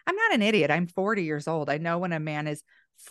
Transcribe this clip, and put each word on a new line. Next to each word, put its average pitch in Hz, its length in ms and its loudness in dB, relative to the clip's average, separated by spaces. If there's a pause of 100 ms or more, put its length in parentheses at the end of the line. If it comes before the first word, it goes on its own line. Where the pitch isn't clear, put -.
"I'm 370 100 0
not 440 180 2
an 226 80 4
idiot. 202 280 4
I'm 170 160 2
forty 196 380 -2
years 151 240 -4
old. 156 220 -2
I 143 80 0
know 170 200 -2
when 180 140 -2
a 160 80 -2
man 151 260 -4
is 147 160 -6 (480)